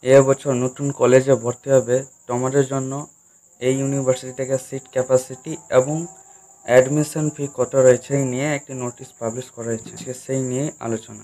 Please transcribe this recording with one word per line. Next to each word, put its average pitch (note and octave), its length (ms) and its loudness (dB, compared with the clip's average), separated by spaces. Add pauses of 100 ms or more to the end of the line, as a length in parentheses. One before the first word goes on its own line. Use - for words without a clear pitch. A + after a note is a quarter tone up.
এবছর C3+ 500 6 (100)
নতুন B2+ 240 -4 (120)
কলেজে B2+ 440 6
ভর্তি A#2+ 320 -6
হবে, B2 220 2 (320)
তোমাদের C3 420 0
জন্য C3 200 -6 (720)
এই C3 200 0
university C3 580 -2
থেকে C3 160 -2 (120)
seat C3+ 260 -12
capacity B2+ 600 -2 (260)
এবং D3 180 -2 (680)
admission D3 600 2 (100)
fee C#3+ 80 -8 (140)
কত B2 160 -4 (120)
রয়েছে, B2 340 2
এই C3+ 140 -2
নিয়ে C3+ 140 -4 (100)
একটি C#3 160 -12 (100)
notice B2 260 -12 (100)
publish A#2 360 -8
করা A#2 160 -10
হয়েছে। A2+ 240 -8
আজকে - 180 -12 (100)
সেই C3+ 260 -4
নিয়ে C3 160 -4 (200)
আলোচনা। A2 380 -8